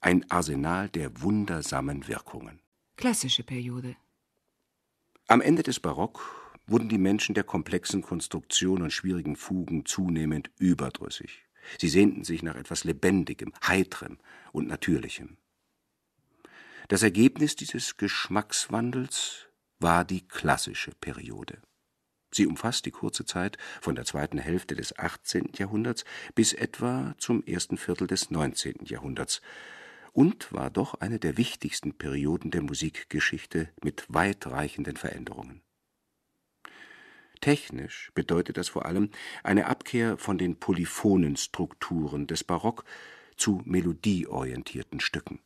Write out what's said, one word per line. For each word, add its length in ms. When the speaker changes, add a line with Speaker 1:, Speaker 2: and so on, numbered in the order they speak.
Speaker 1:
ein 300
Arsenal 580
der 320
wundersamen 880
Wirkungen. 540
Speaker 2:
Klassische 460
Periode. 520
Speaker 1:
Am 160
Ende 200
des 180
Barock 580
wurden 220
die 100
Menschen 360
der 80
komplexen 580
Konstruktion 840
und 100
schwierigen 420
Fugen 520
zunehmend 720
überdrüssig. 920
Sie 80
sehnten 340
sich 220
nach 100
etwas 300
Lebendigem, 680
Heiterem 520
und 160
Natürlichem. 680
Das 160
Ergebnis 540
dieses 400
Geschmackswandels 1500
war 240
die 240
klassische 640
Periode. 680
Sie 160
umfasst 400
die 60
kurze 320
Zeit 340
von 160
der 80
zweiten 340
Hälfte 380
des 200
achtzehnten 600
Jahrhunderts 480
bis 160
etwa 680
zum 280
ersten 320
Viertel 280
des 240
neunzehnten 560
Jahrhunderts 540
und 400
war 180
doch 240
eine 240
der 180
wichtigsten 600
Perioden 540
der 100
Musikgeschichte 1080
mit 260
weitreichenden 880
Veränderungen. 680
Technisch 760
bedeutet 440
das 100
vor 160
allem 240
eine 240
Abkehr 520
von 180
den 240
polyphonen 760
Strukturen 920
des 180
Barock 400
zu 260
melodieorientierten 1400
Stücken. 460